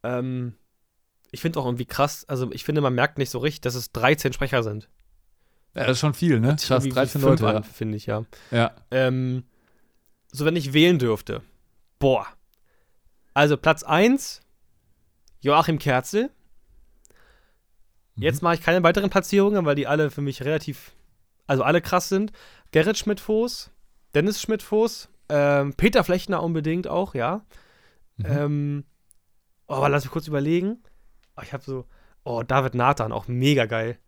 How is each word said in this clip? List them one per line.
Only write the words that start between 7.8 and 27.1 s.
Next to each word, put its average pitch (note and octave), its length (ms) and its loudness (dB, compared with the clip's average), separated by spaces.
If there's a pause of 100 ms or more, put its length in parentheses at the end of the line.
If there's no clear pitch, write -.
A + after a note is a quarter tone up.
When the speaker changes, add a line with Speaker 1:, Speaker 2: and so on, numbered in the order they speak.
Speaker 1:
ich, G#2 100 -10
ja. A2 180 -4 (260)
Speaker 2:
Ja. A#2 220 2 (180)
Speaker 1:
Ähm, B2+ 540 0 (840)
so, C#3 140 -6
wenn D#3+ 120 2
ich C#3 160 -4
wählen E3 260 6
dürfte. A2 440 -2 (560)
Boah. B2+ 280 2 (1080)
Also D3 220 4
Platz D#3 260 2
eins, G#3 600 2 (960)
Joachim D3+ 400 2
Kerzel. D3+ 500 0 (1800)
Speaker 2:
Mhm. A2 80 -8
Speaker 1:
Jetzt D3+ 200 0
mache E3+ 120 4
ich E3 60 -4
keine F3 240 2
weiteren F3+ 260 4
Platzierungen, G3 540 2
weil D3 100 2
die C#3 140 -2
alle D3+ 220 2
für C#3+ 120 -8
mich C#3 220 -6
relativ, D3 480 -6 (560)
also C3+ 160 2
alle E3 160 4
krass F3 280 -2
sind. G3+ 220 0 (400)
Gerrit E3+ 280 2
Schmidt-Voß, G#3+ 720 -4 (440)
Dennis G3+ 260 2
Schmidt-Voß, A3 680 -2 (220)
ähm, C#3+ 440 2
Peter F#3+ 300 4
Flechner F#3 380 -2
unbedingt E3 440 -2
auch, F#3 300 -4